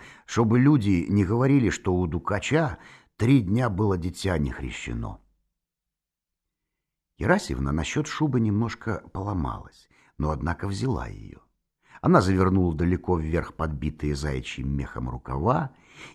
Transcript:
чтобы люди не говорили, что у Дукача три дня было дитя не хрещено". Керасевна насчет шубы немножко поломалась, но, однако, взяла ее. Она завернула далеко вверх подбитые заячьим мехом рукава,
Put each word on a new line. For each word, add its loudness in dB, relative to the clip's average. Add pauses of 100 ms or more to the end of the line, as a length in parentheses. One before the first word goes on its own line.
(260)
чтобы 2
люди 4
не 4
говорили, 2
что -2
у 2
Дукача -2 (400)
три 4
дня 0
было 0
дитя -2
не 0
хрещено". -8 (2000)
Керасевна 0
насчет -2
шубы 0
немножко -2
поломалась, -6 (280)
но, -2
однако, -4
взяла -4
ее. -16 (640)
Она 6
завернула 4
далеко 0
вверх -2
подбитые -4
заячьим -6
мехом -4
рукава, -2 (440)